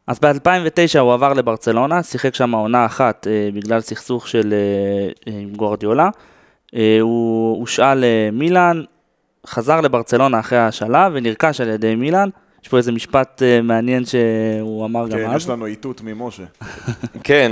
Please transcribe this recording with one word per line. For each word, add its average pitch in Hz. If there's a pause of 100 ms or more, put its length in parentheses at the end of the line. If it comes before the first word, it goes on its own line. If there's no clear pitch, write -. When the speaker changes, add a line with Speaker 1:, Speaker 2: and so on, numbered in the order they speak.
Speaker 1:
אז 120
באלפיים 151
ותשע 160
הוא 123
עבר 139
לברצלונה, 123
שיחק 131
שם 123
עונה 117
אחת, 113
אה, 104
בגלל 107
סכסוך 117
של, 104
אה, 101
אה, 104
עם 101
גוארדיולה. 107 (680)
אה, 110
הוא 113
הושאל 131
למילאן, 151 (680)
חזר 143
לברצלונה 127
אחרי 123
ההשאלה 117
ונרכש 135
על 117
ידי 110
מילאן. 170 (340)
יש -
פה 131
איזה 120
משפט, 131
אה, 123
מעניין 117
שהוא 110
אמר 117
גם 110
Speaker 2:
כן, 110
Speaker 1:
אז. 120
Speaker 2:
יש 175
לנו 117
איתות 107
ממשה. 110 (440)
Speaker 3:
<laughs> -
כן, 139